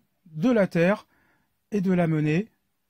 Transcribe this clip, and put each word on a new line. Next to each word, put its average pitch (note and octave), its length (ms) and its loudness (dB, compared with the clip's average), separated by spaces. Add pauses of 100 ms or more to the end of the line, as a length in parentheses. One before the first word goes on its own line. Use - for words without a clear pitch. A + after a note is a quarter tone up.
(260)
de D#3+ 220 -4
la G#3 200 2
terre F3+ 400 -2 (640)
et G#3 80 -2
de F#3 120 0
la F3 140 2
monnaie D#3 440 -2 (400)